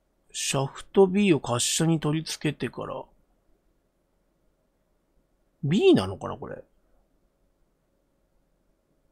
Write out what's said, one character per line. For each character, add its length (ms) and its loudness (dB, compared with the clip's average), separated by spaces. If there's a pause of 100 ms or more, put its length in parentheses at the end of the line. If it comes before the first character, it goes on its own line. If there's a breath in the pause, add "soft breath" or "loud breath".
(320)
シ 240 -4
ャ 100 0
フ 200 -12
ト 220 4
B 260 4
を 100 -2
滑 140 -2
車 260 0
に 140 2
取 220 -2
り 40 -10
付 280 -6
け 60 -12
て 120 -6
か 160 -12
ら、 160 -10 (2500)
B 300 6
な 120 2
の 100 -8
か 120 -10
な、 80 -8
こ 100 -12
れ。 160 -14 (2500)